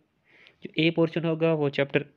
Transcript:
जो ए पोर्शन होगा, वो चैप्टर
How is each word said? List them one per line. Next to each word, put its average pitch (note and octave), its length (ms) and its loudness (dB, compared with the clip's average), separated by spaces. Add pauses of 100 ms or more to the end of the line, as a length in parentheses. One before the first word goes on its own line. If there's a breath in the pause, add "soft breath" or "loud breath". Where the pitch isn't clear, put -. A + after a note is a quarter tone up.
(640 soft breath)
जो - 200 -4
ए E3 80 4
पोर्शन E3 340 0
होगा, E3 300 0
वो D3 160 0
चैप्टर C#3+ 360 0 (100)